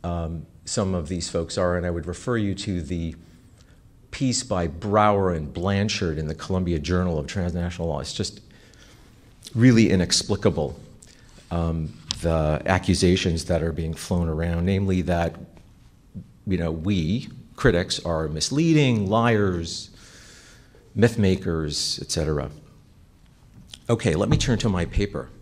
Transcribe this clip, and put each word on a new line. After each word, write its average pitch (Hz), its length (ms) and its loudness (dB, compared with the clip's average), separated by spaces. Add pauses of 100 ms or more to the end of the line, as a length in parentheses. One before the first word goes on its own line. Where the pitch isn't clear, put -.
um, 85 420 -4 (200)
some 95 280 -2
of 85 140 -2
these 90 220 -6
folks 85 280 -4
are, 90 200 2
and 87 80 -4
I 87 40 -2
would 85 160 -4
refer 90 300 -4
you 101 200 0
to 92 260 -4
the 82 340 -6 (920)
piece - 340 -2
by 87 240 0
Brower 101 640 2
and 76 220 -4
Blanchard 98 640 0
in 78 100 -4
the 78 80 -4
Columbia 87 440 -2
Journal 87 380 0
of 71 100 -4
Transnational 87 600 -4
Law. 73 140 -4
It's - 120 -8
just - 280 -6 (1120)
really 113 360 8
inexplicable, 90 880 0 (720)
um, 82 440 -2 (280)
the 78 440 2
accusations 92 800 2
that 82 180 0
are 82 80 -2
being 80 220 -4
flown 87 340 -2
around, 85 380 -2
namely 95 380 2
that, 85 320 0 (1120)
you 92 100 0
know, 82 140 -2
we, 87 580 -2 (260)
critics, 92 480 2
are 80 240 -2
misleading, 127 800 2
liars, 101 840 0 (1040)
myth 113 240 4
makers, 90 840 0
et - 80 -14
cetera. 73 400 -2 (1400)
Okay, 110 280 2
let 95 140 0
me 151 80 4
turn 117 200 2
to 120 120 -2
my 90 160 0
paper. 80 440 -4 (120)